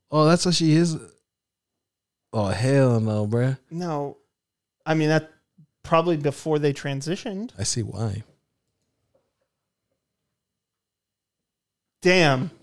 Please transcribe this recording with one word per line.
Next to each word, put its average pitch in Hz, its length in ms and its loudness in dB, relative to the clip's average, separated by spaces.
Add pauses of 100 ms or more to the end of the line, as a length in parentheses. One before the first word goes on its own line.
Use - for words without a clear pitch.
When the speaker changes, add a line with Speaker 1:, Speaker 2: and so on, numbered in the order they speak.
(100)
Speaker 1:
Oh, 208 140 2
that's 170 220 4
what 180 80 2
she 160 180 4
is? 160 240 2 (1400)
Oh, - 140 0
hell 127 540 2
no, 107 260 -2
bruh. 123 320 -2 (120)
Speaker 2:
No. 160 460 -8 (720)
I 160 80 0
mean, 156 140 2
that 156 220 0 (520)
probably 170 340 2
before 151 420 -2
they 147 140 0
transitioned. 165 840 -8
Speaker 1:
I 98 60 -4
see - 180 -4
why. 104 400 -6 (3750)
Speaker 2:
Damn. 165 480 4 (120)